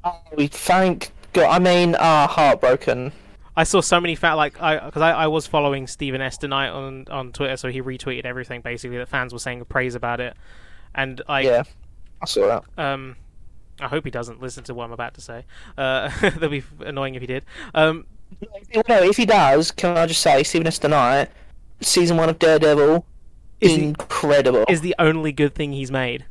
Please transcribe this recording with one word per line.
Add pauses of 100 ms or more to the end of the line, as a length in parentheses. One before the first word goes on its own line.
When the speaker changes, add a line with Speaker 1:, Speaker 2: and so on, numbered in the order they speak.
Speaker 1:
Oh, (140)
we
thank (220)
God.
I
mean,
uh,
heartbroken. (460)
Speaker 2:
I
saw
so
many
fa-,
like,
I, (140)
'cause
I,
I
was
following
Steven
S
tonight
on,
on
Twitter,
so
he
retweeted
everything,
basically,
that
fans
were
saying
praise
about
it. (560)
And
I
Speaker 1:
Yeah, (580)
I
saw
that. (180)
Speaker 2:
Um, (640)
I
hope
he
doesn't
listen
to
what
I'm
about
to
say. (300)
Uh,
<laughs>
that'd
be (180)
annoying
if
he
did. (280)
Um, (720)
Speaker 1:
Well,
no,
if
he
does,
can
I
just
say,
Steven
S
tonight, (520)
season
one
of
Daredevil, (540)
Speaker 2:
Is
the
Speaker 1:
incredible.
Speaker 2:
is
the
only
good
thing
he's
made.